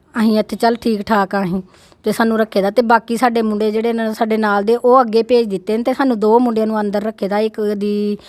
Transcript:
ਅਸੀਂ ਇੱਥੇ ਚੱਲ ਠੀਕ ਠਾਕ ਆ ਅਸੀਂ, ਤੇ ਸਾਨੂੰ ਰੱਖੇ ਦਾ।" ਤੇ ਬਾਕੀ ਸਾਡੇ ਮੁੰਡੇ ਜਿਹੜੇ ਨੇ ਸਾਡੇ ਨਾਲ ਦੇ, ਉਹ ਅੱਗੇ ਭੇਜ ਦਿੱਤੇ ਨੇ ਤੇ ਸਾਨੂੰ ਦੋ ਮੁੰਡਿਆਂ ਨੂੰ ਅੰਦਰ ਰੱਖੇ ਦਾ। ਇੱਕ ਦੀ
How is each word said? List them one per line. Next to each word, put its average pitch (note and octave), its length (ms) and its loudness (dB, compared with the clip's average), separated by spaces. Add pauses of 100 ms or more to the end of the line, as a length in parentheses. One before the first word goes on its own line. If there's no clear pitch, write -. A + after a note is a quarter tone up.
(200)
ਅਸੀਂ G#3+ 200 4
ਇੱਥੇ G#3+ 160 -4
ਚੱਲ A#3 200 2
ਠੀਕ A3 260 -2
ਠਾਕ G3+ 340 -2
ਆ G3 80 -2
ਅਸੀਂ, F#3 180 -4 (420)
ਤੇ G#3+ 80 -2
ਸਾਨੂੰ A3+ 280 0
ਰੱਖੇ G#3+ 220 0
ਦਾ।" G3 100 0
ਤੇ B3 100 0
ਬਾਕੀ A#3 360 0
ਸਾਡੇ A#3 240 0
ਮੁੰਡੇ G#3+ 300 -2
ਜਿਹੜੇ A3+ 220 -2
ਨੇ A3+ 200 -4
ਸਾਡੇ A3 240 -2
ਨਾਲ G3+ 260 0
ਦੇ, A3+ 120 2
ਉਹ B3 260 4
ਅੱਗੇ A3+ 220 2
ਭੇਜ A#3 240 2
ਦਿੱਤੇ G3 300 -4
ਨੇ A#3+ 60 -4
ਤੇ C4 100 -2
ਸਾਨੂੰ B3+ 260 0
ਦੋ A3 200 4
ਮੁੰਡਿਆਂ A3 280 0
ਨੂੰ G#3+ 140 -2
ਅੰਦਰ G#3 220 -2
ਰੱਖੇ G#3+ 240 -6
ਦਾ। G3+ 120 -2
ਇੱਕ A3 220 -4
ਦੀ G#3 560 -2 (120)